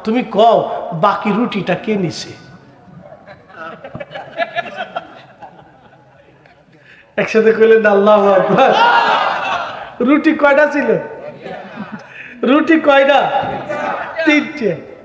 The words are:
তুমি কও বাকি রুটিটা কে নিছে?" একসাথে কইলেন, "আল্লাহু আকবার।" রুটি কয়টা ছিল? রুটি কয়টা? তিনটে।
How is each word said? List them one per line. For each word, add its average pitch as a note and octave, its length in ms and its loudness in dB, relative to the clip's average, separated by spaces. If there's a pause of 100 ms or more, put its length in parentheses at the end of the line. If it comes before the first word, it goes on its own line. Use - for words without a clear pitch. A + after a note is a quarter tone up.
তুমি A#3 200 -2
কও - 680 0
বাকি G3+ 380 -2
রুটিটা F#3+ 440 -2
কে G#3+ 200 -4
নিছে?" F3 340 -6 (4000)
একসাথে G#3+ 340 2
কইলেন, A3 340 4
"আল্লাহু G3+ 460 4
আকবার।" F#3+ 420 4 (1300)
রুটি D4 340 2
কয়টা C#4+ 320 4
ছিল? B3+ 320 -2 (1500)
রুটি D#4 360 2
কয়টা? C#4 520 4 (960)
তিনটে। B3+ 500 -2 (300)